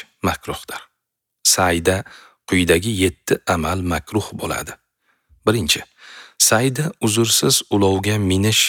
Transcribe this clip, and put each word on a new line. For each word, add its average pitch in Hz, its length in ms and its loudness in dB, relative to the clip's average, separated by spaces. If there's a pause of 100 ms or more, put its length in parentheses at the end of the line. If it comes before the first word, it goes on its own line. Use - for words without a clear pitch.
(200)
makruhdir. - 600 -8 (640)
Sa'yda 90 520 2 (480)
quyidagi 90 480 2
yetti 92 420 -2 (100)
amal 87 360 -2
makruh 90 520 -4
bo'ladi. - 400 -8 (760)
Birinchi, 110 340 0 (560)
sa'yda 127 480 2 (160)
uzrsiz 113 680 2
ulovga 101 500 2
minish 98 500 2